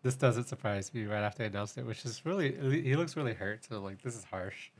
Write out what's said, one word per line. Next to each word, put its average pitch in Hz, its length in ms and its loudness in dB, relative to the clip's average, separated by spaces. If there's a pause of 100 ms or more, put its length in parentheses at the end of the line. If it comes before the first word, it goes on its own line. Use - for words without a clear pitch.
"This 131 140 2
doesn't 120 300 4
surprise 101 480 -2
me," 110 120 -2
right 104 160 0
after 104 180 0
they 110 80 0
announced 101 300 -4
it, 120 80 -6
which 113 200 -6
is 117 200 -8
really, 151 560 2
he 135 140 6
looks 165 200 2
really 131 180 0
hurt. 104 320 -4
So, 110 160 -6
like, 98 200 -8
this 120 140 -6
is 101 100 -12
harsh, - 540 -8